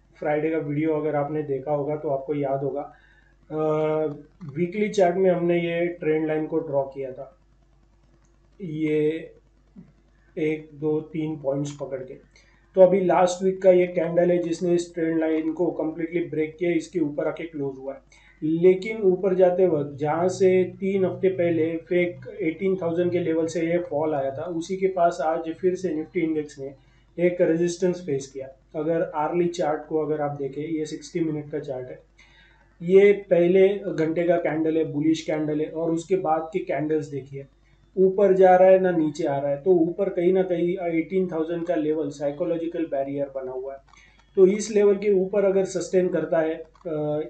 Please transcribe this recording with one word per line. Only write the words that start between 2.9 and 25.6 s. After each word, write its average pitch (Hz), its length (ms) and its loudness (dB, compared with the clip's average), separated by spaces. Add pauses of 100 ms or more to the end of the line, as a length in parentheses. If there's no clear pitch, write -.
अ, 156 60 -8 (1000)
weekly 196 320 -2
चार्ट 175 280 2
में 190 140 4
हमने 170 280 2
ये 170 280 -2
trend 156 400 -2
line 156 200 -2
को 160 120 -2
ड्रॉ 139 240 -2
किया 135 300 -8
था, - 260 -18 (1200)
ये 156 720 -2 (1080)
एक, 156 360 -2
दो, 151 260 -2
तीन 156 360 -6
points 143 440 -4
पकड़ 135 180 -8
के। - 160 -12 (600)
तो 190 60 6
अभी 185 240 8
last 180 400 2
week 190 180 0
का 185 80 8
ये 180 160 6
candle 175 440 0
है 175 80 4
जिसने 170 360 0
इस 170 200 -2
trend 160 260 0
line 160 320 0
को 175 140 0
completely 160 540 -4
break 156 380 -4
किया, 175 120 0
इसके 165 300 -2
ऊपर 151 280 -2
आके 156 160 -8
close 139 340 -8
हुआ 135 160 -10
है। - 60 -18 (420)
लेकिन 185 600 2
ऊपर 185 320 2
जाते 180 320 4
वक्त 143 300 -2
जहाँ 156 320 0
से 185 360 2
तीन 190 400 -2
हफ्ते 180 240 0
पहले 170 480 0
fake 175 640 -4
eighteen 185 360 -2
thousand 175 360 -2
के 175 60 0
लेवल 160 280 0
से 165 200 -2
ये 170 120 0
fall 156 360 -2
आया 135 160 -2
था, 143 120 -8
उसी 170 340 -6
के 185 100 -2
पास 170 340 2
आज 165 340 -2
फिर 180 200 0